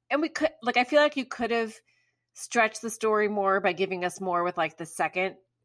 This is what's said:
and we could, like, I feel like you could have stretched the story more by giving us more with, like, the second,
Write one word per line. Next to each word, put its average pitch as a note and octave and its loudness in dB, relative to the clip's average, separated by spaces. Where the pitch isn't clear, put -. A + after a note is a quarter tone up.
and C#4 0
we D#4+ 0
could, D4+ 0
like, A#3 0
I B3 4
feel D4 4
like D4 4
you C4 -4
could A#3 -4
have A3+ -2
stretched - -2
the A3+ -8
story G#3+ 0
more G3 2
by F#3+ 2
giving F#3 -2
us F3+ -6
more F3+ 0
with, F3+ -2
like, D#3+ -2
the E3 -10
second, F#3 -2